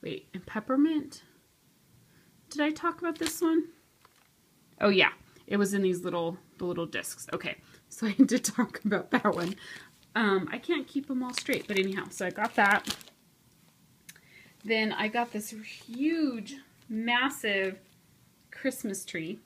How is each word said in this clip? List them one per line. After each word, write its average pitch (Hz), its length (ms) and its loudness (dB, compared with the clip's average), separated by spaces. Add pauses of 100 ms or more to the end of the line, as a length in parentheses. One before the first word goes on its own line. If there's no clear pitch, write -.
wait, - 300 -8
and 185 140 -10
peppermint? 285 760 2 (1300)
Did 294 120 0
I 294 80 4
talk 330 300 -2
about 339 180 -4
this - 240 -2
one? 330 260 4 (1120)
Oh 208 80 4
yeah, 190 220 6 (360)
it 202 120 -2
was 196 160 2
in 202 80 0
these 180 220 0
little, 175 340 -2 (180)
the 185 80 -8
little 170 220 -4
discs. - 480 -10
Okay, 175 220 -6 (320)
so - 180 -6
<laughs> - 0 -
I 202 60 0
did 247 320 6
talk - 400 0
about 202 260 0
that 247 240 4
one. 175 200 -2 (600)
Um, 196 360 4
I 240 80 -4
can't 302 300 -2
keep 269 220 -4
'em 254 120 -2
all 247 120 -6
straight, - 340 -2
but 196 100 0
anyhow, 190 320 0
so - 160 -6
I 180 40 -2
got 214 240 -4
that. 202 420 4 (1700)
Then 220 240 2
I 214 160 -2
got 240 240 -2
this 214 180 -6
huge, 254 1080 -4 (340)
massive 220 880 0 (720)
Christmas 226 520 -6
tree. 175 440 -8